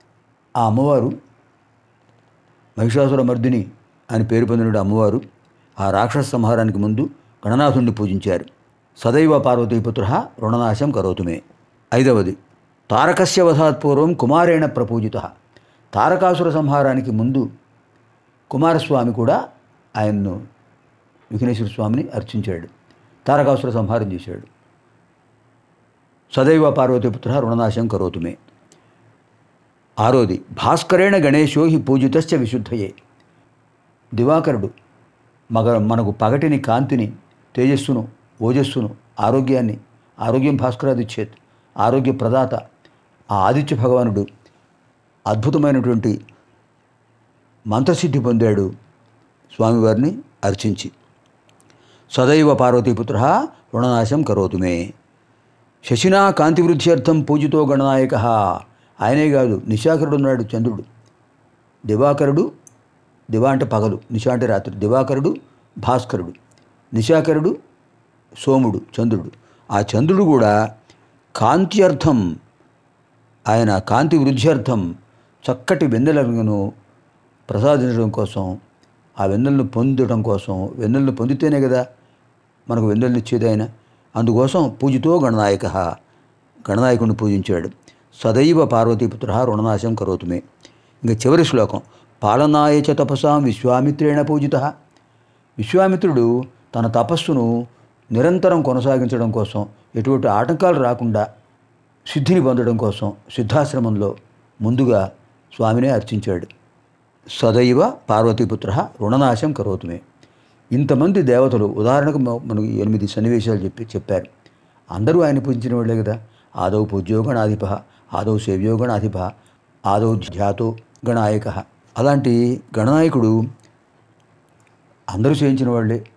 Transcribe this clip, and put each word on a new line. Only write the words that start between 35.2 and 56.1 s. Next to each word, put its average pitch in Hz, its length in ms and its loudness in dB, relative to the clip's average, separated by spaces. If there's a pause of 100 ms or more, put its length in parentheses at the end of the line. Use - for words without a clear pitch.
మగ-, 113 360 2
మనకు 113 240 0
పగటిని, 135 480 0
కాంతిని, 120 540 -2 (420)
తేజస్సును, 127 520 0 (340)
ఓజస్సును, 120 540 -2 (240)
ఆరోగ్యాన్ని, 123 600 0 (400)
ఆరోగ్యం 131 360 0
భాస్కరాదిచ్చేత్, 120 760 -2 (460)
ఆరోగ్య 127 340 2
ప్రదాత 127 440 0 (760)
ఆ 104 40 0
ఆదిత్య 127 400 0
భగవానుడు 117 500 0 (1000)
అద్భుతమైనటువంటి 123 1000 0 (1400)
మంత్రసిద్ధి 135 520 0
పొందాడు 110 540 0 (800)
స్వామివారిని 113 640 2 (280)
అర్చించి. 101 460 -4 (1200)
సదైవ 147 440 4
పార్వతీపుత్రః 123 880 2
రుణనాశం 120 800 -2
కరోతు 98 340 -2
మే. 90 360 -4 (920)
శశినా 190 480 2